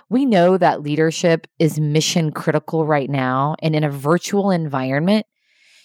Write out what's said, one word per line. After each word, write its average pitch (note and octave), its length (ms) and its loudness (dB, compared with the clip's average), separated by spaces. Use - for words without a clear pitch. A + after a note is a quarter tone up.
We C4 160 0
know F#3 320 4
that D3+ 240 0
leadership D#3+ 640 0
is D3+ 220 0
mission D#3 520 0
critical D#3 520 -2
right D3 240 0
now, C3+ 540 0
and D#3 120 0
in D#3 100 0
a D3 60 -2
virtual F3 600 -2
environment, D#3 760 -2